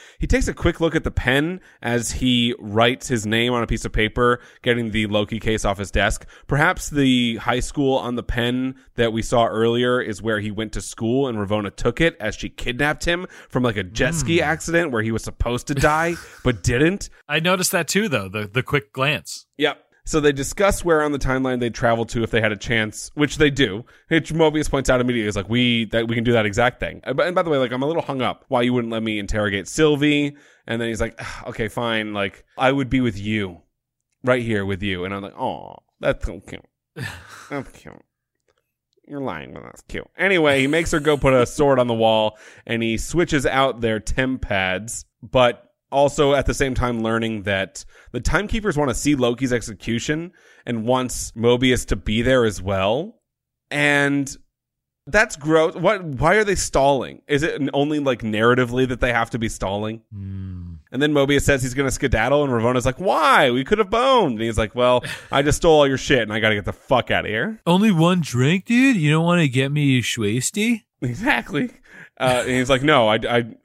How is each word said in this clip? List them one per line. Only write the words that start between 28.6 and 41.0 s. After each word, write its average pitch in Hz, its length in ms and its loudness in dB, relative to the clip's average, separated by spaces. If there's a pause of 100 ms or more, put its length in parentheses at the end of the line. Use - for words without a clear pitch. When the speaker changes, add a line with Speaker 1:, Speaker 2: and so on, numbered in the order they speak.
Speaker 1:
you 123 100 2
wouldn't 117 180 -2
let 113 120 -4
me 110 160 -2
interrogate 101 500 -2
Sylvie. 147 680 2 (320)
And 117 140 -4
then 117 80 -2
he's 113 140 -4
like, 113 180 -6 (280)
"Okay, 113 200 -6
fine. 110 460 -4
Like, 101 320 -6 (100)
I 131 160 2
would 139 160 -2
be 131 140 0
with 107 160 -2
you, 101 420 -4 (640)
right 127 160 2
here 110 240 -2
with 95 180 -4
you." 92 220 -4
And 95 80 -6
I'm 98 80 -8
like, 98 180 -14
"Aw, 65 380 -8 (240)
that's - 240 -2
so 98 160 -10
cute. - 240 -16 (320)
Speaker 2:
<laughs> - 540 -14
Speaker 1:
That's 139 220 -10
cute. - 280 -20 (1080)
You're 143 140 -12
lying, 80 340 -8
but - 80 -16
that's - 200 -20
cute." - 240 -12 (100)
Anyway, 156 440 2
he 135 60 2
makes 160 240 0
her 165 100 2